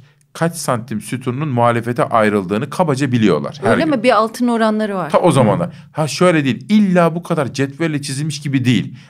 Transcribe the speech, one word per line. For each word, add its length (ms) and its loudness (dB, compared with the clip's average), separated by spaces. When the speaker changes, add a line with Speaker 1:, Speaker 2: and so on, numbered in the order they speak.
Speaker 1:
kaç 240 -4
santim 440 -6
sütununun 480 -6
muhalefete 560 0
ayrıldığını 680 0
kabaca 420 0
biliyorlar 500 2
her 80 0
Speaker 2:
Öyle 140 2
Speaker 1:
gün. 60 2
Speaker 2:
mi? 120 0
Bir 140 4
altın 320 0
oranları 480 0
var. 140 -4
Speaker 1:
Ta 80 -2
o 140 2
zamanlar. 420 2
Ha 160 -2
şöyle 360 2
değil, 240 -2
illa 460 4
bu 80 -8
kadar 300 -4
cetvelle 500 -2
çizilmiş 380 -6
gibi 240 -2
değil. 320 0